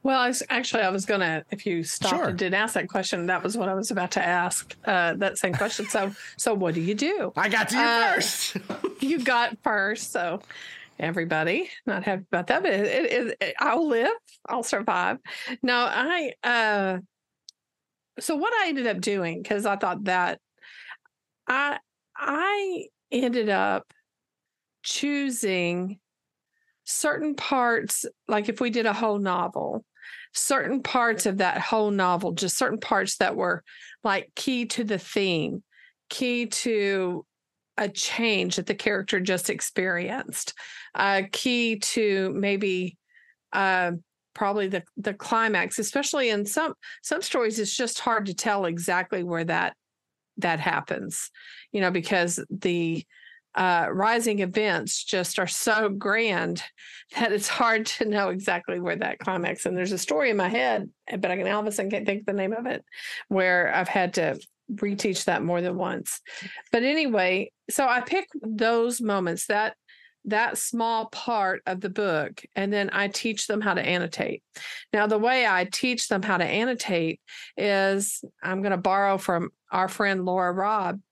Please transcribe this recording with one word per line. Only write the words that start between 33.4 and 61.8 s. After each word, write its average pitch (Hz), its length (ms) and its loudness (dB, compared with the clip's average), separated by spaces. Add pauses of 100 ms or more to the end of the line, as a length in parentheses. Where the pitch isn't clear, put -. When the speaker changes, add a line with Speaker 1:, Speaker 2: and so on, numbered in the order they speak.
Speaker 1:
like, 196 320 0
key 247 300 -2
to 233 180 -4
the 208 160 0
theme, 185 640 0 (460)
key 240 380 0
to 196 800 0 (520)
a 208 120 0
change 202 680 0
that 180 100 -4
the - 80 0
character 202 440 0
just 185 300 0
experienced, 185 1040 -4 (420)
uh, 196 360 2
key 240 480 0
to 196 560 0
maybe, 196 600 0 (560)
uh, 185 380 2 (420)
probably 202 340 0
the, 190 160 -4 (140)
the 202 160 -4
climax, 220 640 0
especially 254 500 0
in 208 160 0
some, 208 280 -2 (300)
some 320 180 -2
stories, 226 380 0
it's 202 160 -2
just 240 240 -4
hard 220 260 0
to 185 80 -4
tell 202 320 0
exactly 175 580 -2
where 170 200 -2
that, 165 320 0 (640)
that 170 220 0
happens, - 680 -2 (420)
you 202 80 -2
know, 185 120 4
because 175 580 0
the, 170 560 -2 (500)
uh, 175 360 2
rising 220 480 2
events 185 640 0
just 180 340 -2
are 185 80 0
so 220 420 2
grand 196 760 0 (520)
that 226 160 0
it's 208 160 0
hard 226 380 2
to - 200 -2
know 202 240 0
exactly 180 500 -2
where 175 160 -2
that - 240 -4
climax. - 480 -2
And 180 100 0
there's 185 140 -2
a 185 80 -2
story 285 320 2
in 208 60 2
my 185 120 2
head, 226 400 0 (300)
but 185 100 0
I 185 80 0
can, 190 100 -2
all 208 140 0
of 214 60 -2
a 208 40 -2
sudden 202 200 -2